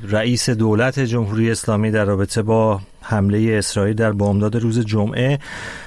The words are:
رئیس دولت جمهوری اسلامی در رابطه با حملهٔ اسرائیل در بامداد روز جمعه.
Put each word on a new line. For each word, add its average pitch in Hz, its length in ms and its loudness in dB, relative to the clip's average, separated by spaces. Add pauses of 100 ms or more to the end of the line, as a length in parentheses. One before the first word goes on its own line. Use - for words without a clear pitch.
رئیس 113 420 0
دولت 113 500 2
جمهوری 113 500 0
اسلامی 110 400 0
در 107 140 2
رابطه 101 380 0
با 110 380 2 (220)
حملهٔ 107 560 2
اسرائیل 104 380 0
در 110 160 2
بامداد 101 440 0
روز 113 220 0
جمعه. 117 600 0 (480)